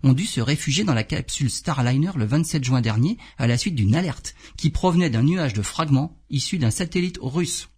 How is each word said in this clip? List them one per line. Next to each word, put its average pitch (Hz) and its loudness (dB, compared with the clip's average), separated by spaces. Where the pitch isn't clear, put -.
ont 135 6
dû 160 -2
se - -4
réfugier 147 0
dans 165 2
la 110 0
capsule 143 -4
Starliner 139 0
le 117 0
vingt-sept 147 0
juin 127 2
dernier 117 0
à 120 0
la 120 2
suite 180 -2
d'une 110 4
alerte 165 -4
qui 151 0
provenait 175 2
d'un 113 2
nuage 160 2
de 104 -2
fragments 143 0
issus 151 -4
d'un 123 2
satellite 180 -4
russe. 151 -4